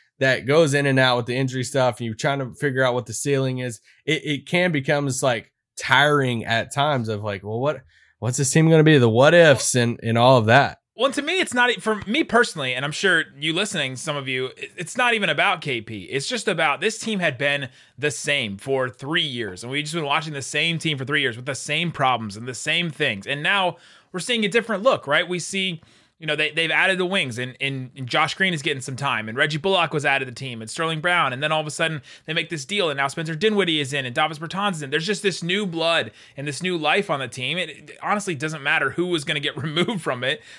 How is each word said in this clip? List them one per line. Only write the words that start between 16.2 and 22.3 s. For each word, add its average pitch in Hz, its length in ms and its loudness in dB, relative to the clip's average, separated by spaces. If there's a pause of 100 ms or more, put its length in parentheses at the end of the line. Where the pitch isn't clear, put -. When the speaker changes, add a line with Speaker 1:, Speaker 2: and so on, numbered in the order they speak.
Speaker 2:
just 247 180 -6
about 160 340 0
this 220 180 -2
team 220 200 -4
had 160 180 -2
been 139 320 -2 (300)
the 143 140 0
same 120 460 -2
for 131 300 0
three 151 360 -4
years, 117 400 -6
and 123 80 -8
we've 143 100 -2
just 151 140 -8
been 160 80 -4
watching 151 300 -2
the 139 80 -6
same 160 360 -2
team 151 180 -2
for 131 80 -8
three 147 180 0
years 123 120 0
with 123 120 -14
the 135 100 -4
same 160 340 -4
problems 117 460 -2